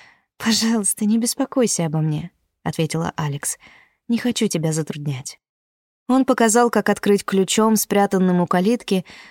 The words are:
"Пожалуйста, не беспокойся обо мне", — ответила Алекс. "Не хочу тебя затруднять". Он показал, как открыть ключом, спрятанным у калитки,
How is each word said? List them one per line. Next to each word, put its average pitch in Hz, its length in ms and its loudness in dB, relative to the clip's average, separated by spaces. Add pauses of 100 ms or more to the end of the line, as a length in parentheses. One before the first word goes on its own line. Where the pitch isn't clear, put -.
(380)
"Пожалуйста, 220 680 0
не 214 120 2
беспокойся 240 680 0
обо 156 160 -2
мне", — 156 300 -4 (320)
ответила 160 520 -4
Алекс. 147 420 -6 (520)
"Не 233 80 0
хочу 233 300 -2
тебя 160 260 -2
затруднять". 147 640 -6 (720)
Он 262 160 4
показал, 240 440 4
как 208 200 0
открыть 202 340 2
ключом, 214 540 2
спрятанным 190 640 2
у 170 60 0
калитки, 185 580 0 (260)